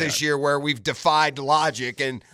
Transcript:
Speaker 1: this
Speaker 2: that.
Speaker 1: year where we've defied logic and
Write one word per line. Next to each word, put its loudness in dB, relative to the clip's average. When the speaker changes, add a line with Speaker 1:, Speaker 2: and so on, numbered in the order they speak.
Speaker 1:
this -2
Speaker 2:
that. -4
Speaker 1:
year 2
where 2
we've -4
defied 0
logic 0
and -4